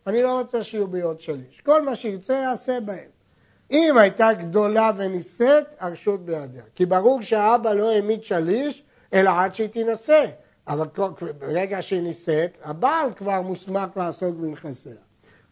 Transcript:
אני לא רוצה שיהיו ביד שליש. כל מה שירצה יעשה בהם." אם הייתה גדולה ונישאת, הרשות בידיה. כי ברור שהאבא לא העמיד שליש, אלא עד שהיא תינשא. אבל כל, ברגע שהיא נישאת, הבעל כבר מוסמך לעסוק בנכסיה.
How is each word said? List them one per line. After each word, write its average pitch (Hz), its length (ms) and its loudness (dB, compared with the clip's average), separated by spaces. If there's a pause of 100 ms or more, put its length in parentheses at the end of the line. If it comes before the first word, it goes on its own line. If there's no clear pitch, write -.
אני 226 160 2
לא 254 160 0
רוצה 233 240 -4
שיהיו 208 240 -4
ביד 175 340 -4
שליש. 135 400 -10
כל 302 220 4
מה 262 140 -4
שירצה 202 380 -6
יעשה 254 460 -4
בהם." 202 280 -12 (640)
אם 302 280 4
הייתה 220 340 6
גדולה 208 640 0
ונישאת, 196 680 0 (160)
הרשות 180 440 -4
בידיה. 139 380 -8 (120)
כי 180 120 2
ברור 208 360 4
שהאבא 220 500 2
לא 208 180 2
העמיד 214 340 0
שליש, 208 580 -2 (300)
אלא 190 180 4
עד 185 240 0
שהיא 214 140 -4
תינשא. 226 580 2 (420)
אבל 151 200 -4
כל, 190 220 -4 (280)
ברגע 175 440 -4
שהיא 180 200 -2
נישאת, 165 480 -2 (140)
הבעל 233 520 0
כבר 196 240 -2
מוסמך 185 560 -6
לעסוק 175 400 -4
בנכסיה. 151 580 -10 (580)